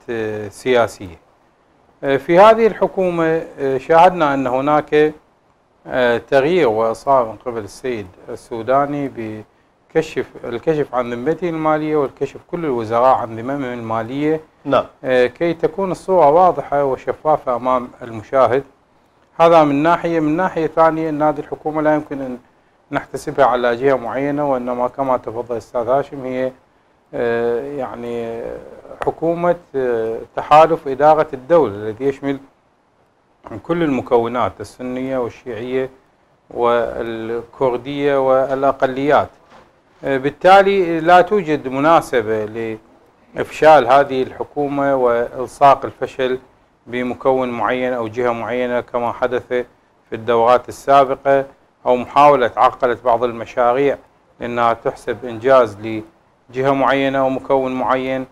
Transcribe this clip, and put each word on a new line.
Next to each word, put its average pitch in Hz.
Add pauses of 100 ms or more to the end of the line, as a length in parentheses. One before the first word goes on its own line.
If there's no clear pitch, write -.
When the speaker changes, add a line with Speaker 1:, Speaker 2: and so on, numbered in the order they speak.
Speaker 1:
آه، 107
سياسية. 104 (840)
آه، 139
في 170
هذه 220
الحكومة، 170 (180)
آه، 135
شاهدنا 165
أن 135
هناك، 151 (720)
آه، 123
تغيير 143
وإصرار 113
من 110 (100)
قبل 113
السيد 107 (220)
السوداني 131
بكشف، 113 (180)
الكشف 131
عن 120
ذمته 160
المالية 156
والكشف 139 (120)
كل 175
الوزراء 120
عن 113
ذممهم 131
المالية، 120 (240)
Speaker 2:
نعم. 127 (180)
Speaker 1:
آه، 127
كي 165
تكون 180
الصورة 165
واضحة 151
وشفافة 131
أمام 123 (140)
المشاهد. 120 (760)
هذا 165
من 143
ناحية. 170
من 151
ناحية 180
ثانية، 160
أن 147
هذه 151
الحكومة 151
لا 151
يمكن 147
أن 127 (540)
نحتسبها 139
على 120
جهة 135
معينة، 139
وإنما 123
كما 127
تفضل 117
أستاذ 117
هاشم، 139
هي، 131 (600)
آه، 117 (160)
يعني، 117 (640)
حكومة، 170 (200)
آه، 117 (180)
تحالف 156
إدارة 147
الدولة 131
الذي 107
يشمل 139 (1300)
كل 170
المكونات 120
السنية 127
والشيعية 127 (640)
والكردية 120
والأقليات. 135 (720)
آه، 139
بالتالي 180
لا 175
توجد 156
مناسبة 127 (880)
لإفشال 143
هذه 135
الحكومة 139
وإلصاق 123
الفشل 127 (480)
بمكون 123
معين 123
أو 117
جهة 120
معينة 120
كما 120
حدث 120
في 123 (480)
الدورات 117
السابقة، 139 (400)
أو 127
محاولة 127
عرقلة 123
بعض 117
المشاريع 123 (420)
لأنها 120
تحسب 120
إنجاز 117
لجهة 113
معينة 135
أو 135
مكون 131
معين. 131